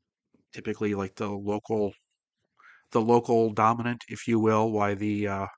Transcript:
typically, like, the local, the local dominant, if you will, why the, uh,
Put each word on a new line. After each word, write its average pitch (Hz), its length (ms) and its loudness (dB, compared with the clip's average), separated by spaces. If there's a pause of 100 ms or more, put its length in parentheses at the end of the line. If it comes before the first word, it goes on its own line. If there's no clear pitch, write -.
(540)
typically, 104 420 -4
like, 98 200 -6
the 107 140 -6
local, 101 640 -2 (960)
the 120 100 2
local 117 500 4
dominant, 117 560 0
if - 200 -14
you 117 120 2
will, 110 320 4
why 101 240 0
the, 104 320 -2
uh, 98 200 -4 (100)